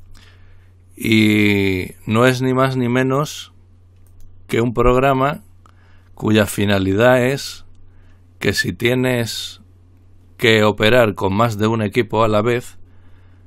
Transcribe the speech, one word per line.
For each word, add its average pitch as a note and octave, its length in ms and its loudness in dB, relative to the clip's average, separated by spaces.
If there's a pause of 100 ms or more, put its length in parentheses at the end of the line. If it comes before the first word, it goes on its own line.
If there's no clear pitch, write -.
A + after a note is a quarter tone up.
(960)
Y G#2 960 0 (140)
no A2+ 180 2
es B2+ 160 2
ni C3 140 -2
más C3 240 0
ni A#2+ 100 -2
menos C3 640 -4 (960)
que A#2 160 -2
un B2 100 -2
programa C3 720 2 (720)
cuya G#2+ 320 2
finalidad G2+ 760 2
es - 440 -6 (720)
que - 160 -2
si - 180 -4
tienes B2 880 -4 (760)
que A2 260 4
operar G#2+ 500 2
con F#2+ 200 -2
más A2 240 0
de G#2+ 80 0
un A2+ 160 -2
equipo A2 420 0
a A2+ 40 2
la G#2+ 120 0
vez, A#2+ 380 -4 (680)